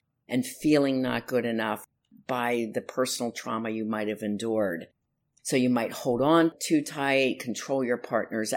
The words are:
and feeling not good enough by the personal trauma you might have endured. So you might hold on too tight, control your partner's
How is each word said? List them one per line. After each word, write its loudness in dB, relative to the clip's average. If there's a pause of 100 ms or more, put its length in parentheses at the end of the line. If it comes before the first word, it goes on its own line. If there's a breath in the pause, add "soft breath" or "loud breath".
(280)
and 0
feeling 2
not -2
good 0
enough -2 (420)
by 0
the -2
personal -4
trauma -6
you -2
might -2
have -4
endured. -2 (540)
So -2
you 4
might 0
hold 0
on 6
too 2
tight, 0
control -4
your 0
partner's -2